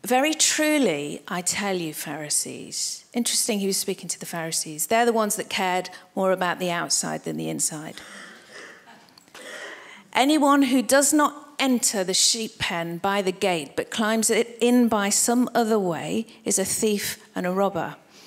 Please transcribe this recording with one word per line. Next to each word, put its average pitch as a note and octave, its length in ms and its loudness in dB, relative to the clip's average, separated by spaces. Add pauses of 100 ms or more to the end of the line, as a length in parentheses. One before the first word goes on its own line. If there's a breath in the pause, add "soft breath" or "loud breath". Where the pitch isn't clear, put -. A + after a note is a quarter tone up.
"Very C4 300 2
truly, A#3+ 920 0
I F3+ 140 -4
tell F#3+ 380 -2
you, D#3 160 -6
Pharisees." - 1200 -6
Interesting, A#3 460 0
he G3 60 0
was F#3+ 120 0
speaking F#3 320 -6
to - 100 -8
the F#3 60 -10
Pharisees. D#3+ 600 -6
They're A#3 200 4
the A#3 60 4
ones G#3+ 240 0
that - 120 -6
cared F#3 400 -2 (260 loud breath)
more F#3+ 180 2
about F3+ 260 0
the F3+ 120 -2
outside D#3+ 540 -2
than D#3 140 -6
the D#3+ 100 -4
inside. D#3 520 -6 (2000 loud breath)
Anyone C#4+ 520 6
who B3 180 4
does C#4 320 4
not D4 240 4 (200)
enter A#3+ 440 2
the F3+ 120 -2
sheep - 440 0
pen E3+ 400 -4
by G3 240 0
the F#3 80 0
gate, F3+ 460 -2
but - 120 -4
climbs A3 420 0
it A#3 300 0
in A#3+ 280 6
by G#3 200 2
some A#3+ 460 2
other A3 240 4
way, F3 480 -2 (180 loud breath)
is - 140 0
a F#3+ 60 2
thief G3+ 580 -2 (140)
and F#3+ 100 -2
a F3+ 60 0
robber. F#3 420 0 (320 loud breath)